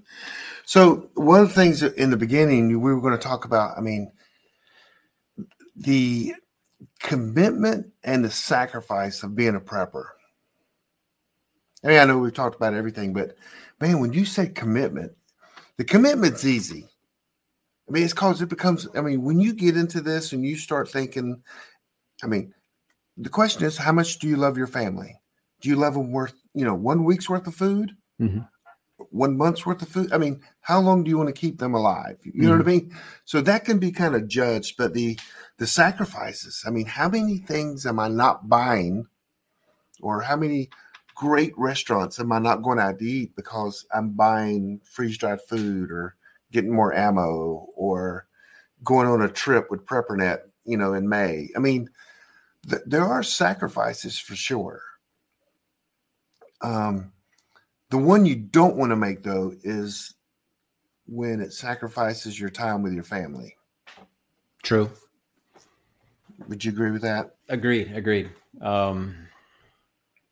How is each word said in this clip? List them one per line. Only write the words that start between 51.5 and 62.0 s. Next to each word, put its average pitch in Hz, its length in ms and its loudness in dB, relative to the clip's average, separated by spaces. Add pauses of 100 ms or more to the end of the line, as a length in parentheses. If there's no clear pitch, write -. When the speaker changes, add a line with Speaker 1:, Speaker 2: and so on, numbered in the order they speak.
Speaker 1:
I 123 40 -2
mean, 131 280 0 (800)
th-, - 180 -6
there 151 180 2
are 240 200 0
sacrifices - 960 -4
for - 180 -14
sure. 101 440 -6 (1800)
Um, 104 520 -4 (800)
the 135 80 2
one 190 280 8
you 139 100 2
don't 165 400 4
wanna 123 200 2
make, 98 260 -2
though, 95 300 -4 (120)
is 104 500 -8 (920)
when 117 340 -6
it 95 120 -8
sacrifices 113 840 -6